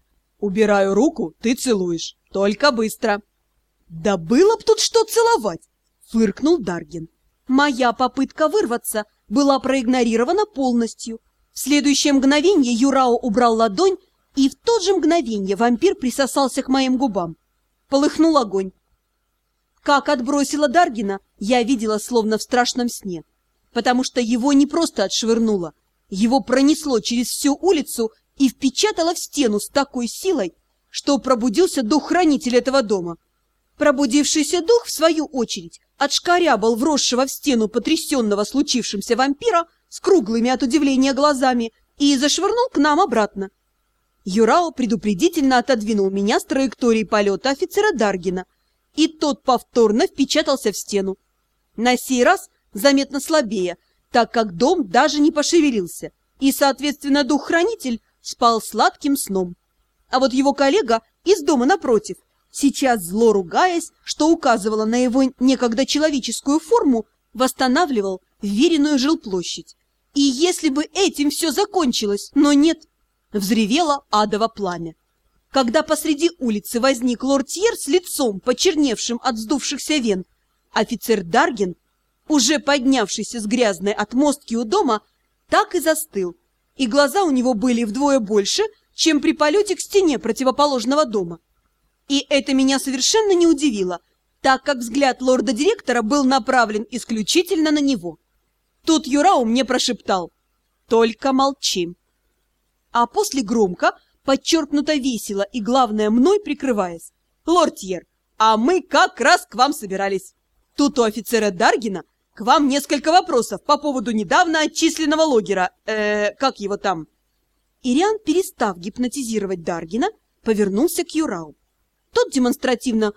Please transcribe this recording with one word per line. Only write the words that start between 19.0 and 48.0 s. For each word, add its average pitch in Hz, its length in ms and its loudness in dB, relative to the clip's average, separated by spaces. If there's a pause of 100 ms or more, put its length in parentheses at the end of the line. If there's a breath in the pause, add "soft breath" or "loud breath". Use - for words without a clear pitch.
Как 285 280 0
отбросило 285 580 -2
Даргина, 226 520 0 (180)
я 240 240 0
видела 214 360 0
словно 220 380 0
в 208 60 -4
страшном 247 480 -2
сне, 175 340 -10 (480)
потому 247 320 0
что - 160 -4
его 247 320 0
не 277 140 6
просто 302 380 -2
отшвырнуло, 214 680 -2 (380)
его 220 300 0
пронесло 277 600 0
через 240 280 -4
всю - 260 -2
улицу 294 580 -2 (240 soft breath)
и 269 140 2
впечатало 339 640 -2
в 330 40 -8
стену 220 420 -2
с - 80 -12
такой 262 400 -4
силой, 269 460 -4 (360)
что - 280 -2
пробудился 262 640 0
дух-хранитель 285 760 2
этого 262 260 2
дома. 180 340 -4 (640)
Пробудившийся 294 840 2
дух, 466 240 2
в - 80 -12
свою 311 340 0
очередь, 214 540 -8 (180)
отшкорябал 277 800 0
вросшего 269 500 0
в 269 40 -8
стену 233 380 0
потрясённого 233 760 -2
случившимся 233 720 -2
вампира 339 500 0 (220)
с - 120 -18
круглыми 233 500 2
от 254 120 0
удивления 277 500 2
глазами 254 600 0 (260)
и 285 180 4
зашвырнул 403 560 0
к - 40 -4
нам 294 240 2
обратно. 208 500 0 (760)
Юрао 226 460 2
предупредительно 254 880 0
отодвинул 214 520 0
меня 202 280 0
с - 60 -4
траектории 233 600 0
полёта 208 460 0
офицера 381 420 -2
Даргина, 190 540 -2 (480)